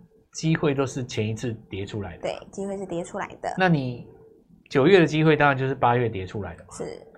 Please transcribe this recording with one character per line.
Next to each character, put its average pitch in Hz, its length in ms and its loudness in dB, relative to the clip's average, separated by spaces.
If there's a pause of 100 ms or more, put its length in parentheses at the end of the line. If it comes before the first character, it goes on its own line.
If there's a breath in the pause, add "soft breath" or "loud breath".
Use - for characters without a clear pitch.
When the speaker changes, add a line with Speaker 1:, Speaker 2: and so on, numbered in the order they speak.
(320)
Speaker 1:
机 160 220 0
会 151 200 0
都 135 120 0
是 127 180 -6
前 107 240 -4
一 110 60 -4
次 113 180 -6 (160)
跌 98 160 -8
出 104 180 -8
来 87 160 -12
的。 - 40 -14
Speaker 2:
对， - 140 -6 (160)
机 196 140 -10
会 196 100 -8
是 196 100 -10
跌 175 160 -6
出 180 160 -12
来 185 80 -8 (140)
的。 - 180 -6
Speaker 1:
那 185 100 2
你 127 380 -2 (640)
九 139 180 4
月 185 140 10
的 160 60 6
机 156 180 0
会 156 120 6
当 147 120 4
然 135 100 2
就 131 80 -2
是 131 80 -2
八 120 220 2
月 123 120 0
跌 98 160 -6
出 98 180 -8
来 87 120 -10
的 - 100 -20
嘛。 - 80 -20
Speaker 2:
是。 - 120 -10 (340)